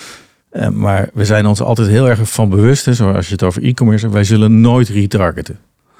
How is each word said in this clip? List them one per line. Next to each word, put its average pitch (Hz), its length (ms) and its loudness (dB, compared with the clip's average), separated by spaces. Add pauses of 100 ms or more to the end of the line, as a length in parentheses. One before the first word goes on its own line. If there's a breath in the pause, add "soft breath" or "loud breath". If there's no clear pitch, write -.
(560 loud breath)
eh, - 140 -4
maar 101 440 -2
we 104 120 -2
zijn 104 200 0
ons 104 160 0
altijd 113 260 0
heel 123 220 2
erg 110 200 0
van 110 200 -2
bewust, 107 360 2
hè, 135 80 0
zoals 98 340 -2
je 98 60 -6
het 95 100 -4
over 90 200 -4
e-commerce 117 380 0
hebt, 110 120 -4
wij 104 100 0
zullen 107 380 4
nooit 120 280 2
retargeten. 98 720 -2 (400 soft breath)